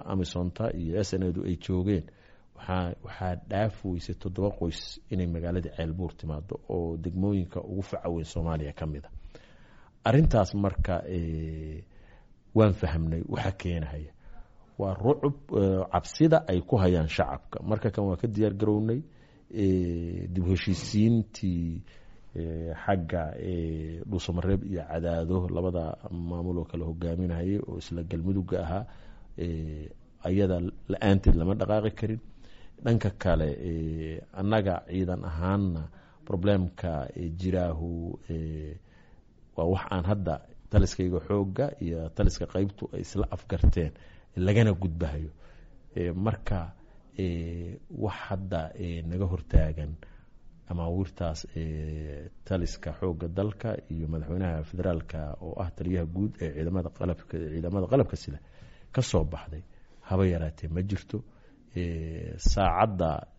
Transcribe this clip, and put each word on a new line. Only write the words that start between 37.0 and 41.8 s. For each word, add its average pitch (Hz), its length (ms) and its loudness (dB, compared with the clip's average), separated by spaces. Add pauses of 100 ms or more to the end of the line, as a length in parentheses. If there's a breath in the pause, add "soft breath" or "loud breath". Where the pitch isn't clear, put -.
eh, 85 160 -6
jiraahu, 85 880 -2 (100)
eh, 80 460 -6 (840 soft breath)
waa 82 120 2
wax 92 220 2
aan 92 140 0
hadda 90 300 0 (360)
taliskayga 90 500 4
xoogga 101 460 0 (140)